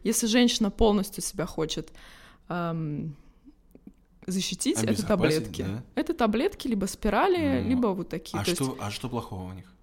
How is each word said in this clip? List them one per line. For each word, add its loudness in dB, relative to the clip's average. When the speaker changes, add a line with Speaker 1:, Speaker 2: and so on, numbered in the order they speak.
Speaker 1:
если 2
женщина 6
полностью 4
себя -4
хочет, -4
ам, -4
защитить, -2
это 2
Speaker 2:
Обезопасить, 0
Speaker 1:
таблетки. -8
Speaker 2:
да? -4
Speaker 1:
Это -2
таблетки, 0
либо 0
спирали, 2
Speaker 2:
Ну, -2
Speaker 1:
либо 2
вот -2
такие. -6
Speaker 2:
а -2
Speaker 1:
То 0
есть 0
Speaker 2:
что, -2
а -4
что -8
плохого -6
в -12
них? -16